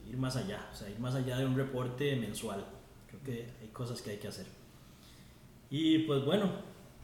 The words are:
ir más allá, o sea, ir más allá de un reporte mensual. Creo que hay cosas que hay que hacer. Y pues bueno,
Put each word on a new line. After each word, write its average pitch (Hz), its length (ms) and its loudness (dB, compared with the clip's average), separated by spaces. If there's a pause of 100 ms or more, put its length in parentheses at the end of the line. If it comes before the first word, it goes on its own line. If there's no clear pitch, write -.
ir 113 100 -6
más 127 200 2
allá, 104 360 -4
o - 20 -10
sea, 104 140 -8
ir 104 100 -6
más 127 140 0
allá 127 240 2
de 135 80 4
un 127 100 4
reporte 131 600 2
mensual. 101 500 -2 (420)
Creo - 140 -16
que 123 300 -6 (100)
hay 107 60 -12
cosas 117 340 -6
que 107 100 -6
hay 101 60 -4
que 104 100 -8
hacer. 95 200 -8 (1200)
Y 156 300 6
pues 139 260 4
bueno, 190 240 6 (540)